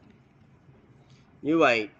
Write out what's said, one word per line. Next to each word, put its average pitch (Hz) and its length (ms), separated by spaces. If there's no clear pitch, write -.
Như 156 160
vậy, 117 300